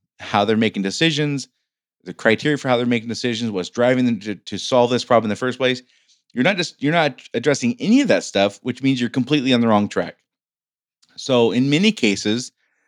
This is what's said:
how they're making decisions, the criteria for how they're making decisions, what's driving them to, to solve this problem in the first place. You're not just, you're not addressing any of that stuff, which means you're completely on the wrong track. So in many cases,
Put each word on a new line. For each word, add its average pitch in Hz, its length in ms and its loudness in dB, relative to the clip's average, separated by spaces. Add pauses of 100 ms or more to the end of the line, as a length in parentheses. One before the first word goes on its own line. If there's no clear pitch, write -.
(200)
how 104 260 0
they're 110 100 2
making 107 280 0
decisions, 143 680 -2 (560)
the 90 80 -12
criteria 135 440 0
for 135 120 -4
how 123 80 4
they're 120 80 -2
making 117 240 -2
decisions, 117 420 -4
what's 92 180 -6
driving 127 360 2
them 117 160 0
to, 104 140 -8
to 95 220 -10
solve 120 320 2
this 123 140 0
problem 113 220 2
in 107 40 -2
the 104 60 -2
first 123 220 -4
place. 127 240 -2 (500)
You're 127 140 0
not 196 100 2
just, - 260 -6
you're 147 120 0
not 156 280 0 (120)
addressing 123 460 0
any 220 200 4
of 277 80 2
that 98 160 2
stuff, 101 400 0
which 123 180 -6
means 135 200 0
you're 120 80 0
completely 131 440 0
on 120 60 4
the 117 80 2
wrong 104 220 4
track. 85 280 -6 (1000)
So 120 340 2
in 127 180 2
many 185 220 4
cases, 110 600 -2 (360)